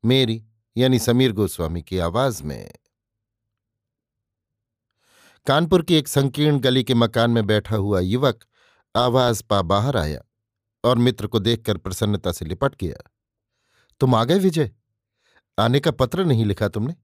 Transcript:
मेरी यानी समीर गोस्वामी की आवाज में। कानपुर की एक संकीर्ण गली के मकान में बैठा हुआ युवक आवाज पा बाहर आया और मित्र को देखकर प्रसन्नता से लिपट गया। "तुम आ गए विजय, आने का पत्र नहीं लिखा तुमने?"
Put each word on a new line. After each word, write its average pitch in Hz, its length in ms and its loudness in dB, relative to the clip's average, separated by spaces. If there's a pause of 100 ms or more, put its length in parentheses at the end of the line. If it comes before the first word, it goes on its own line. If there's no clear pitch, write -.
मेरी 117 420 0 (300)
यानी 127 220 2
समीर 123 340 2
गोस्वामी 87 500 -2
की 92 160 -6
आवाज 95 440 -2
में। 60 320 -12 (2750)
कानपुर 160 360 2
की 165 120 0
एक 156 140 2
संकीर्ण 143 500 0
गली 127 260 0
के 127 100 0
मकान 117 360 2
में 113 160 0
बैठा 107 300 0
हुआ 101 240 0
युवक 117 440 -2 (520)
आवाज 120 460 2
पा 101 200 0
बाहर 104 340 0
आया 76 260 -4 (600)
और 120 140 4
मित्र 120 280 0
को 113 120 -2
देखकर 107 380 -2
प्रसन्नता 95 560 -4
से - 120 -8
लिपट 90 320 -4
गया। - 340 -10 (920)
"तुम 143 140 4
आ 113 100 4
गए 160 140 2
विजय, 165 340 0 (840)
आने 120 220 2
का 156 100 0
पत्र 170 340 -2
नहीं 117 200 2
लिखा 101 240 -2
तुमने?" 113 360 -6